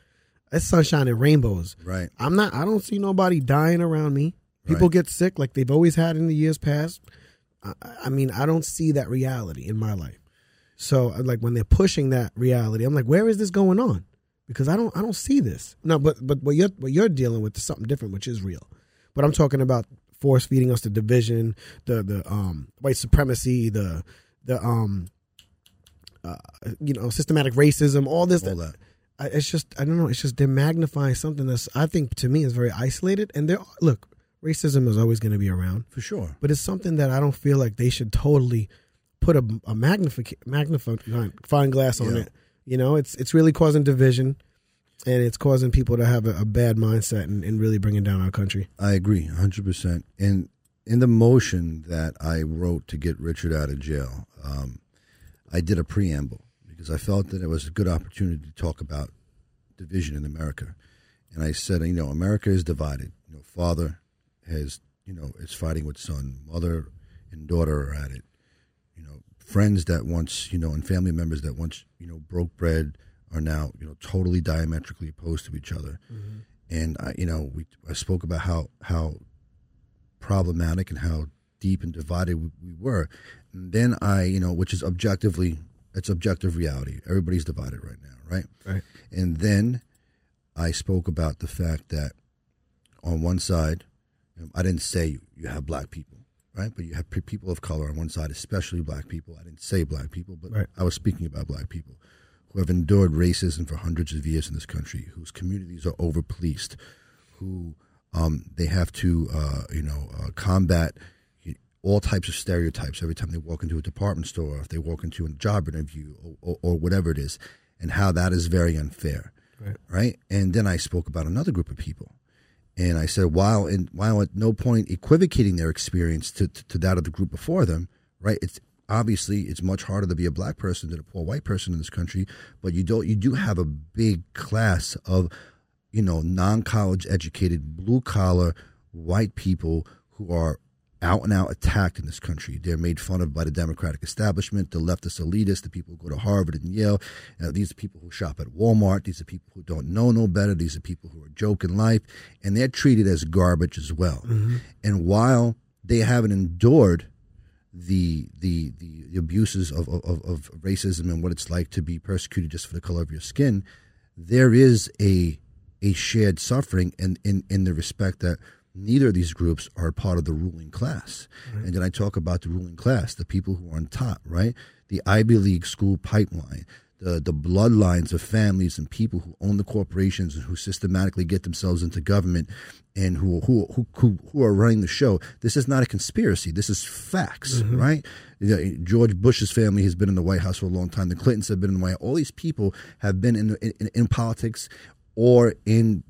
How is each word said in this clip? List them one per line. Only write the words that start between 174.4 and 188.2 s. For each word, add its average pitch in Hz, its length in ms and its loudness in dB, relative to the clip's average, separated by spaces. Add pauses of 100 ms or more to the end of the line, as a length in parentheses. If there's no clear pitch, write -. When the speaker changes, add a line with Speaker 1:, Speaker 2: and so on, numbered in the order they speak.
Speaker 2:
The 98 180 -4
Ivy 110 320 6
League 95 280 2
school 98 320 0
pipeline, 80 680 -2 (360)
the, 87 180 -2
the 78 140 -2
bloodlines 90 800 4
of 85 80 0
families 98 560 2
and 78 120 -6
people 110 300 -2
who 82 220 -12
own 101 160 2
the 101 80 -2
corporations 95 680 -2
and 67 100 -8
who 82 100 -6
systematically 92 720 0
get 87 180 -2
themselves 87 400 -2
into 82 160 -4
government 87 500 0 (460)
and 92 220 0
who, 85 240 2
who, 120 320 4
who, 120 120 -2 (100)
who, 107 220 6 (140)
who 143 100 0
are 110 120 6
running 110 260 6
the 92 80 2
show. 107 320 2 (220)
This 117 160 0
is 127 100 2
not 135 160 2
a - 20 4
conspiracy. 101 640 0
This 92 180 -2
is 98 120 -2
facts, - 800 -6
Speaker 1:
Mm-hmm. 113 160 0
Speaker 2:
right? 143 280 2 (340)